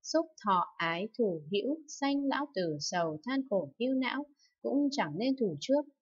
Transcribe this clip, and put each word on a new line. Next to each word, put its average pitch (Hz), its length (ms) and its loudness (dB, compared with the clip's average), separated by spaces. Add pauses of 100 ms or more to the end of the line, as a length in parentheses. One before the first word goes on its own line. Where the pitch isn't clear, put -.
xúc, 320 240 0 (180)
thọ, 185 200 4 (120)
ái, 170 320 -2 (100)
thủ, 175 240 0 (100)
hữu, 254 260 0 (100)
sanh, 277 360 0
lão 277 300 0
tử, 170 260 0
sầu, 160 460 -2
than 269 140 0 (100)
khổ, 160 280 0
ưu 262 160 2
não 262 300 0 (380)
cũng 285 300 2
chẳng 175 260 0
nên 262 220 2
thủ 180 200 2
trước. 285 220 2 (200)